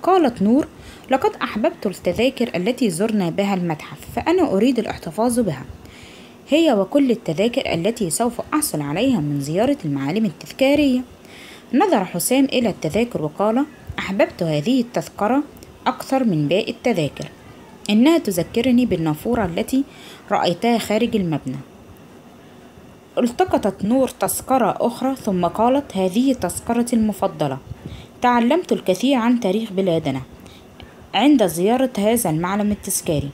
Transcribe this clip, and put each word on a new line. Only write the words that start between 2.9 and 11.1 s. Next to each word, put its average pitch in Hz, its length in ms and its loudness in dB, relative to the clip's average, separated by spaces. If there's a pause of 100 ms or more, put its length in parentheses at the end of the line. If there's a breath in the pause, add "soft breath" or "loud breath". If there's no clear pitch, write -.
زرنا 190 400 0
بها 196 240 0
المتحف، 170 440 -4 (180)
فأنا 339 360 2
أريد 240 260 2
الاحتفاظ 226 640 -2
بها، 156 240 -2 (840 loud breath)
هي 311 240 4
وكل 240 380 2
التذاكر 202 640 0
التي 170 360 -2
سوف 240 300 -2 (140)
أحصل 294 260 -2
عليها 185 400 0
من 147 200 -2
زيارة 202 440 0
المعالم 147 400 -2
التذكارية." 269 760 0 (760 loud breath)